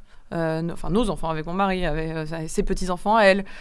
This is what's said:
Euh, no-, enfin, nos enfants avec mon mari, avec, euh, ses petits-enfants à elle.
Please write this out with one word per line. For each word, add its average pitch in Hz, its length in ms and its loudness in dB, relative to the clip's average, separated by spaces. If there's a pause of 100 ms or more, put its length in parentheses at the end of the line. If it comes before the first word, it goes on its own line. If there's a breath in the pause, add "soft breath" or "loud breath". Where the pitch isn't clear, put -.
(320 soft breath)
Euh, 160 300 -2
no-, 170 100 -4
enfin, - 160 -6
nos 202 220 2
enfants 160 180 -2
avec 156 160 -2
mon 165 80 -4
mari, 185 320 0
avec, 160 260 -2
euh, 160 360 -6
ses 190 160 -2
petits-enfants 185 540 0
à 220 80 6
elle. 196 200 6 (160 loud breath)